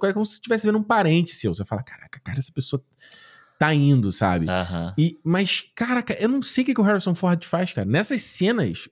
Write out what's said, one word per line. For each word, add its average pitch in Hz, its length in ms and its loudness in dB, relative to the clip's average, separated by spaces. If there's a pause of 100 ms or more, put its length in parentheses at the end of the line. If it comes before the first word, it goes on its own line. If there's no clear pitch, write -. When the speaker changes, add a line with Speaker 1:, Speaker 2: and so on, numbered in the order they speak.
Speaker 1:
é 196 80 2
como 208 120 -2
se - 80 -2
tu - 80 -2
estivesse 220 260 -2
vendo 214 100 2
um 214 60 0
parente 175 480 2
seu. 92 220 -2
Você 98 100 -6
fala, 101 180 -6
"Caraca, - 400 -18
cara, - 180 -8
essa - 120 -4
pessoa 135 320 -6 (760)
tá 156 160 2
indo", 139 380 4
sabe? 87 380 0
Speaker 2:
Aham. 90 480 -4
Speaker 1:
E, 160 260 0
mas, 180 400 0 (100)
caraca, 240 460 -2
eu 214 80 0
não 269 140 0
sei - 220 0
o - 20 0
que, 262 80 0
que 233 80 0
o - 20 6
Harrison 196 320 2
Ford 175 300 0
faz, 180 260 -2
cara. 95 160 -4
Nessas 196 340 0
cenas, 180 680 0